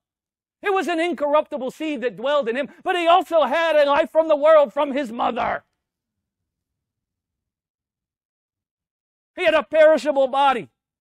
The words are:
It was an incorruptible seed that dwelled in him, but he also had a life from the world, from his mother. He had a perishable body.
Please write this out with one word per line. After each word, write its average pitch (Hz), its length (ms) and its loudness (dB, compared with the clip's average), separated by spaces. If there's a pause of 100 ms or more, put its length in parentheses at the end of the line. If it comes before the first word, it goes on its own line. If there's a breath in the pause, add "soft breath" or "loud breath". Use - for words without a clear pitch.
(600)
It 403 120 -2
was 359 140 -2
an 339 120 -2
incorruptible 294 720 -2
seed 294 320 -8
that 220 160 -8
dwelled 269 320 -2
in 233 80 -4
him, 269 100 -6 (160 loud breath)
but 370 120 -2
he 349 100 -2
also 330 380 2
had 311 320 0
a 294 120 2
life 285 220 0
from 320 180 0
the 311 80 2
world, 294 380 4
from 285 180 -4
his 254 200 -6
mother. 233 520 -6 (3750)
He 359 100 -6
had 320 80 2
a 311 80 2
perishable 294 680 2
body. 262 420 0 (320)